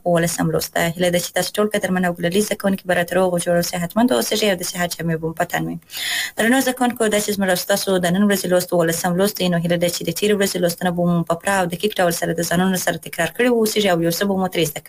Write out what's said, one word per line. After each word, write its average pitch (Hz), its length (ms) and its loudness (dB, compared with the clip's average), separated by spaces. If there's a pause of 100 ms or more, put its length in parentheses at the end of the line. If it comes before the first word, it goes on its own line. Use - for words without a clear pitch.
اوولسم 170 460 2
لوست - 240 -2
ده. 170 120 2
هیله 175 220 0
ده 175 100 2
چې - 120 -6
تاسو 180 200 -2
ټول 208 160 2
قدرمن 185 380 0
او 175 80 0
ګلالي 175 260 -2
زده 208 160 0
کوونکي 196 300 -2
به 180 80 0
راته 175 220 0
روغ 185 180 2
او 175 60 2
جوړ - 80 -6
او 175 140 4
صحتمند 185 520 0
اوسېږئ 220 300 0
او 202 120 2
د 180 80 -6
صحت 175 300 -4
جامې 165 220 -2
به 160 120 -4
مو 165 60 -6
په 175 100 -2
تن 165 240 -4
وي. 165 100 -6 (600)
درنو 240 240 4
زده 254 100 0
کوونکو، 240 360 0
دا 208 120 2
چې 208 120 -2
زموږ 196 180 0
او 180 60 2
ستاسو 196 420 0
د 180 80 0
نن 196 240 2
ورځې 196 160 0
لوست 180 280 2
اوولسم 170 420 2
لوست 196 220 2
دی، 185 120 0
نو 175 80 2
هیله 170 180 0
ده 175 140 0
چې - 140 -4
د 170 60 -4
تېرې 208 280 0
ورځې 196 200 0
لوستونه 175 340 0
به 175 140 0
مو 175 180 2
په 170 120 -2
پوره 196 160 -4
او 190 140 2
دقیق 175 320 -4
ډول 175 140 4
سره 170 220 -4
د 170 80 -2
ځانونو 185 360 0
سره 175 200 -4
تکرار - 400 -6
کړي 247 120 2
واوسېږي 220 400 2
او 170 120 2
یو 170 100 2
څه 170 120 -2
به 196 140 0
مو 185 100 0
ترې 175 160 -2
زده 156 260 -4